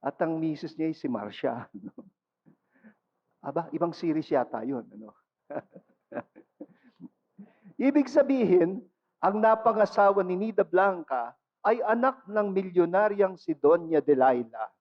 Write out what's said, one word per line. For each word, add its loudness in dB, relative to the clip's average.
At -8
ang -2
misis -6
niya -4
ay -8
si -8
Marcia, -6
<laughs> -18
no? -18
Aba, -8
ibang -4
series -4
yata -4
yun, -6
ano? -20
<laughs> -10
Ibig 2
sabihin, 2
ang 0
napangasawa 2
ni -2
Nida -2
Blanca -2
ay 0
anak 0
ng -2
milyonaryang 2
si -10
Doña 2
Delilah. 2